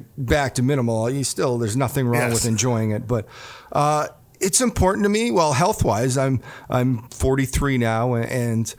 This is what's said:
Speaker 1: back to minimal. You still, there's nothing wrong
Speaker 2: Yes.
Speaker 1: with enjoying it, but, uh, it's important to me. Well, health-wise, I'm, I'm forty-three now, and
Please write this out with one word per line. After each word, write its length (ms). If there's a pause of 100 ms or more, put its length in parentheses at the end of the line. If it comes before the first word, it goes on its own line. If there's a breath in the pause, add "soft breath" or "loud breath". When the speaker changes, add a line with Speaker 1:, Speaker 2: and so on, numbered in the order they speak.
(180)
Speaker 1:
back 380
to 80
minimal. 460
You 140
still, 340
there's 200
nothing 300
wrong 140
Speaker 2:
Yes. 120
Speaker 1:
with 140
enjoying 440
it, 160
but, 200 (440 loud breath)
uh, 360 (340)
it's 180
important 460
to 40
me. 200
Well, 240
health-wise, 640
I'm, 240 (260 loud breath)
I'm 420
forty-three 680
now, 380
and 640